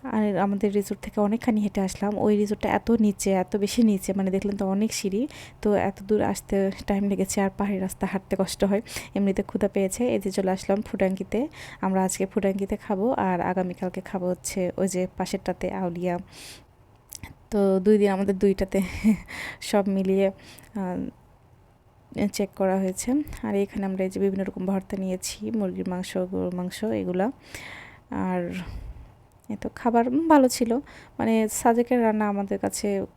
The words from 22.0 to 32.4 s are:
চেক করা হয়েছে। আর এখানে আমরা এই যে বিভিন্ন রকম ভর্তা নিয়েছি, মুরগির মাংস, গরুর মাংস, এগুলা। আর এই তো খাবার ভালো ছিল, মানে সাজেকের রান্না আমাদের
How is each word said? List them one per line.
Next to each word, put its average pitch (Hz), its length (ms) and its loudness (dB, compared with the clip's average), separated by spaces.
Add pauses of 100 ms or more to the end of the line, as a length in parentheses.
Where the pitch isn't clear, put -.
চেক 202 240 -2
করা 190 220 2
হয়েছে। 190 340 -2 (300)
আর 214 120 -2
এখানে 196 320 0
আমরা 190 180 -2
এই 190 60 -2
যে 190 100 -6
বিভিন্ন 196 240 0
রকম 185 220 -6
ভর্তা 196 300 -2
নিয়েছি, 190 540 -6
মুরগির 185 380 -2
মাংস, 185 280 -6
গরুর 185 380 -2
মাংস, 180 300 -6
এগুলা। 196 480 0 (800)
আর 180 420 -2 (960)
এই 214 80 -6
তো - 180 -8
খাবার 233 360 2
ভালো 294 380 6
ছিল, 233 300 0 (400)
মানে 220 300 4
সাজেকের 240 540 4
রান্না 214 260 2
আমাদের 202 300 -2